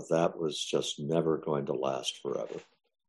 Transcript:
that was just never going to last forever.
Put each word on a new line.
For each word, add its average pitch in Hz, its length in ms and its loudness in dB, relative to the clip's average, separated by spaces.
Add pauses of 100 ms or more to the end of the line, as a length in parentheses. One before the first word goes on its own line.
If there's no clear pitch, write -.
(120)
that 82 260 4
was 78 260 -2
just - 360 -2
never 80 380 2
going 76 280 0
to 73 80 0
last 65 480 -2
forever. - 400 -4 (480)